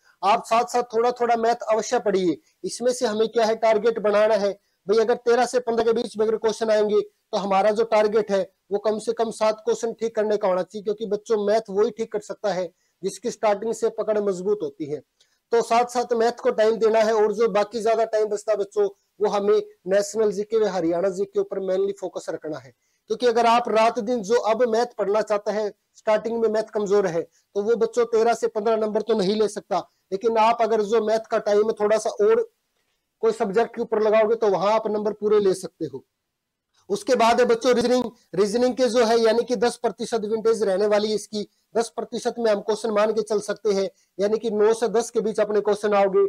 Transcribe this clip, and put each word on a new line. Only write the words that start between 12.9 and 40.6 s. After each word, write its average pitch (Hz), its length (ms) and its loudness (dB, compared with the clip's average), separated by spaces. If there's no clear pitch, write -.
जिसकी 196 280 -6
starting 214 440 -2
से 220 160 -2
पकड़ 214 300 -2
मजबूत 202 420 -2
होती 147 240 -8
है। 139 140 -8
तो 233 100 2
साथ 233 240 2
साथ 240 280 -4
math 233 260 0
को 254 120 0
time 220 240 2
देना 220 240 2
है 220 140 2
और 208 200 2
जो 226 160 2
बाकी 208 320 -2
ज्यादा 226 240 2
time 214 200 0
बचता 208 260 -4
है 202 60 0
बच्चों 202 300 -2
वो 202 80 2
हमें 202 320 2
national 202 460 0
जीके 208 260 -2
व 214 100 2
हरियाणा 175 420 0
जीके 196 300 -4
ऊपर 196 200 -4
mainly 190 400 0
focus 175 280 -10
रखना 156 300 -8
है, 123 140 -20
क्योंकि 220 160 0
अगर 233 200 2
आप 233 240 2
रात 226 300 2
दिन 240 220 -4
जो 196 120 0
अब 214 240 0
math 233 300 -2
पढ़ना 202 240 0
चाहता 208 300 -2
है, 208 160 -4
starting 220 460 -2
में 226 100 2
math 214 200 -2
कमजोर 202 360 0
है, 170 160 -2
तो - 400 -8
वो 226 140 2
बच्चों 226 300 0
तेरह 233 280 2
से 226 140 -2
पन्द्रह 220 300 0
number 214 240 -2
तो 220 120 -2
नहीं 202 200 0
ले 214 160 0
सकता, 185 280 -6
लेकिन 226 260 -2
आप 233 240 4
अगर 220 220 2
जो 214 200 0
math 220 260 -2
का 220 100 0
time 214 320 2
थोड़ा 214 260 0
सा 214 120 -4
और 226 260 4
कोई 220 120 2
subject 220 400 -2
के 233 80 -6
ऊपर 220 200 -2
लगाओगे 220 340 4
तो 220 120 0
वहां 190 240 2
आप 220 160 0
number 208 260 -2
पूरे 208 260 2
ले 190 160 2
सकते - 280 -10
हो। 135 200 -12
उसके 208 240 -2
बाद 226 260 4
है 247 60 4
बच्चों 233 280 2
reasoning, 240 300 2
reasoning 220 420 0
के 254 120 2
जो 226 160 2
है 233 160 2
यानी 226 240 4
कि 247 120 -2
दस 226 220 -2
प्रतिशत 226 440 -4
vintage 220 400 0